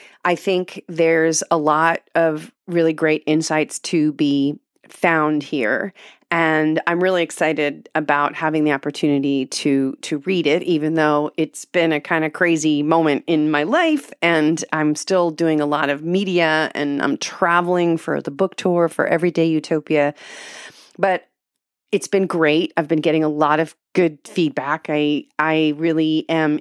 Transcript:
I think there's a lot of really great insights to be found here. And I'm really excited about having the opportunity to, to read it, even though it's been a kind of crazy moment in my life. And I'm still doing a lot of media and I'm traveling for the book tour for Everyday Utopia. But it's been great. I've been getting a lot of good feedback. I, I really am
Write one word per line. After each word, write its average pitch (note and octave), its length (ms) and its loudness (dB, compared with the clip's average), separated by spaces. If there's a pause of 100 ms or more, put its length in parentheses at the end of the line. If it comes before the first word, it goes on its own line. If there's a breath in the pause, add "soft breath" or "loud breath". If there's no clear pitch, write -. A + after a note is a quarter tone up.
(260 loud breath)
I F3+ 80 2
think F#3 540 -4
there's E3 640 2
a E3+ 60 4
lot D#3 440 2 (140)
of D#3+ 360 0 (140)
really E3 280 2
great D#3 340 0
insights D#3 520 0
to D3+ 340 0
be C#3+ 440 0 (300)
found D#3 560 0
here. C3 500 -4 (380 loud breath)
And D#3 560 0
I'm F3 160 0
really F#3 180 0
excited D#3 720 -4
about D3 400 0
having D#3 300 -2
the D3+ 80 2
opportunity C#3+ 760 0
to, C3+ 540 0
to - 180 -6
read F3 280 -2
it, E3 160 2
even D#3 320 0
though D3+ 420 2
it's - 280 -4
been E3 260 0
a D3+ 100 -2
kind D#3+ 240 0
of D#3 80 -4
crazy D#3 480 0
moment D#3 460 2
in D#3 240 2
my D3 120 0
life. D4+ 480 0 (100)
And D#3+ 420 2 (100)
I'm D3+ 220 0
still F3+ 340 0
doing D#3+ 320 0
a D3 60 -2
lot D3 220 -2
of C#3+ 120 -4
media E3+ 720 0
and C#3+ 300 -4
I'm C#3+ 140 -2
traveling F3 800 0
for D3+ 220 -6
the D3 120 -10
book F#3+ 240 -2
tour F3 320 0
for - 180 -2
Everyday E3 400 2
Utopia. D3+ 720 0 (840 loud breath)
But F3+ 300 0 (640)
it's - 160 -2
been G3 180 0
great. D#3+ 520 0
I've D#3+ 100 0
been D#3 140 0
getting D#3 220 2
a D3+ 60 0
lot D3+ 300 2
of D#3+ 160 -4 (180)
good E3 320 2
feedback. D3 640 -2
I, D3+ 360 0 (120)
I D#3 400 2
really D#3 520 0
am D#3 320 0